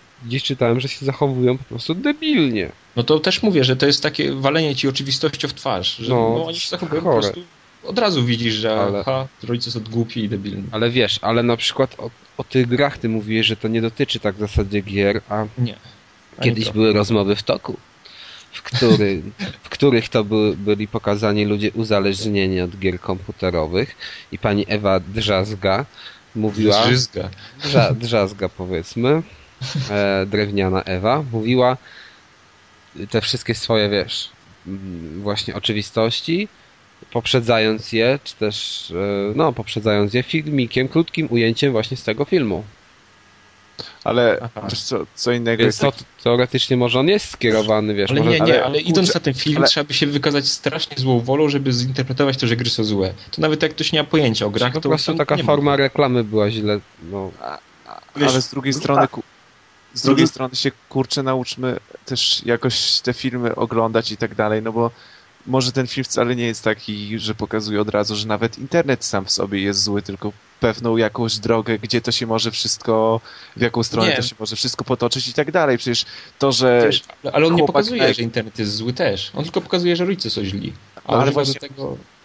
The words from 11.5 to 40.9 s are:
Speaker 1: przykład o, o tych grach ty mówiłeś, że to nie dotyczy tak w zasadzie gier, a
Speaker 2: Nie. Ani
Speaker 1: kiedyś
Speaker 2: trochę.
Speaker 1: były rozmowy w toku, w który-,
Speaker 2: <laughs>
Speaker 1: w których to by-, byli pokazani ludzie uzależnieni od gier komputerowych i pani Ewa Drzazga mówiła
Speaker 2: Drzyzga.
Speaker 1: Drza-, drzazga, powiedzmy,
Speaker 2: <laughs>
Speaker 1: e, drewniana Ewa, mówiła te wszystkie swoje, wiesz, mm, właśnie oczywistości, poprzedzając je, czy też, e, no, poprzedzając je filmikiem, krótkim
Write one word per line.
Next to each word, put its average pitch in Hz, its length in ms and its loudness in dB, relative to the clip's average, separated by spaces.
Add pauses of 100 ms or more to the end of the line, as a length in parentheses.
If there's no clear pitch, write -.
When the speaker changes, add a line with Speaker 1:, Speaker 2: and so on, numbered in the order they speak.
Speaker 1:
przykład - 440 -2
o, 117 100 -8 (280)
o 131 60 -6
tych 127 240 2
grach 139 300 2
ty 117 100 -4
mówiłeś, 110 380 0
że 110 100 -4
to 110 120 -6
nie 113 120 0
dotyczy 113 400 -2
tak 101 160 -2
w - 40 -16
zasadzie 104 400 0
gier, 101 480 0
a 107 160 -2 (140)
Speaker 2:
Nie. 120 160 -2 (640)
Ani 127 120 -4
Speaker 1:
kiedyś 110 140 -2
Speaker 2:
trochę. 104 140 -2
Speaker 1:
były 110 140 6
rozmowy 104 440 2
w - 60 -10
toku, - 340 -4 (760)
w - 100 -16
który-, 101 600 2 (200)
Speaker 2:
<laughs> - 220 -10
Speaker 1:
w - 40 -20
których 123 400 2
to 110 160 2
by-, 104 320 2
byli 101 320 -2
pokazani 104 560 0
ludzie 104 280 0
uzależnieni 101 880 0
od 90 180 -4
gier 92 220 -2
komputerowych 92 960 -2 (360)
i - 60 -10
pani 104 300 0
Ewa 101 320 2
Drzazga 98 840 0 (520)
mówiła 107 500 2
Speaker 2:
Drzyzga. 120 440 0 (320)
Speaker 1:
Drza-, 127 320 4
drzazga, 101 540 0
powiedzmy, 104 720 -2 (300)
Speaker 2:
<laughs> - 380 -6
Speaker 1:
e, 98 360 2
drewniana 101 560 0
Ewa, 107 500 0
mówiła 123 440 2 (1300)
te 113 100 2
wszystkie - 340 -4
swoje, 107 340 2
wiesz, - 400 -2 (380)
mm, 92 560 -10
właśnie 104 320 -4
oczywistości, 113 920 -2 (640)
poprzedzając 113 800 2
je, 117 320 4
czy - 100 -14
też, - 560 -6
e, 101 440 -2
no, 147 180 2
poprzedzając 104 640 0
je 127 80 0
filmikiem, 135 680 -2
krótkim 160 420 0